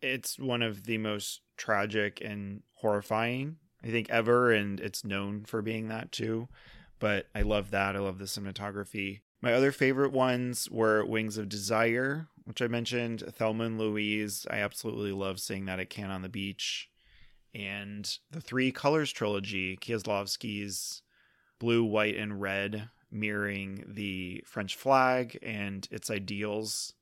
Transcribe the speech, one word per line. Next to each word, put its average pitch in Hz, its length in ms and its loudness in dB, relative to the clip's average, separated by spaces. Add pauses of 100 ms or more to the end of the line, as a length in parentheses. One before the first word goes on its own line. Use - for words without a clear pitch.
It's 131 380 -4
one 123 240 0
of 104 220 -2
the 113 140 0
most 107 420 -2 (160)
tragic 104 640 2
and 101 400 -8 (120)
horrifying, 117 800 0 (260)
I 117 60 -8
think, 113 220 2
ever, 117 420 6
and 101 260 2
it's 98 260 -6
known 101 400 -2
for 113 180 -4
being 110 260 -4
that 110 240 -8
too. 113 340 -2 (540)
But 104 340 2
I 107 80 -2
love 104 300 2
that. 98 240 2
I - 40 0
love 95 180 -2
the 98 80 -8
cinematography. 98 920 -6 (200)
My 120 140 4
other 135 180 6
favorite 135 400 4
ones 123 580 2
were 110 340 6
Wings 110 340 0
of 104 100 -4
Desire, 117 800 2 (160)
which - 180 -10
I 120 60 2
mentioned, 117 540 -2 (100)
Thelma 110 320 0
and 113 140 -2
Louise. 107 720 0
I 107 80 -2
absolutely 101 540 -2
love 95 280 -2
seeing 98 240 -4
that 92 160 -4
at 95 100 -6
Cannes 101 220 -6
on 92 100 -4
the 95 60 -8
Beach. - 640 -6 (640)
And 101 520 -8 (240)
the 160 100 -10
Three 131 320 2
Colors 147 400 2
trilogy, 98 680 -2
Kieslowski's 104 1200 -4 (560)
Blue, 117 260 6
White, 107 320 4
and 104 240 -4
Red, 101 480 -2 (220)
mirroring 101 760 -4
the 98 600 -6
French 98 280 -6
flag 127 680 2
and 101 480 -6
its 107 200 -8
ideals. 104 920 -4